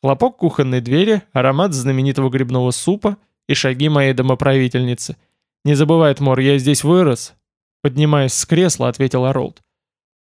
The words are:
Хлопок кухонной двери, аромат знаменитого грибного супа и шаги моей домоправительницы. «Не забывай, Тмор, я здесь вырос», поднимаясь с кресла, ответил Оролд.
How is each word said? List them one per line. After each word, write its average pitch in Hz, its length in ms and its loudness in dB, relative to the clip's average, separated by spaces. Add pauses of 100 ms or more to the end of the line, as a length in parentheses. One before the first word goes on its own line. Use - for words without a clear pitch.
Хлопок 139 340 0
кухонной 131 440 -2
двери, 180 420 0 (100)
аромат 139 400 0
знаменитого 135 560 -2
грибного 127 420 -2
супа 202 460 -2 (320)
и 139 60 0
шаги 135 340 -2
моей 139 240 2
домоправительницы. 127 1040 0 (480)
«Не 147 100 2
забывай, 151 400 4
Тмор, 131 260 0
я 139 180 4
здесь 135 260 0
вырос», 160 500 0 (480)
поднимаясь 143 520 0
с - 120 -6
кресла, 160 420 0
ответил 127 360 -2
Оролд. 131 380 -4 (680)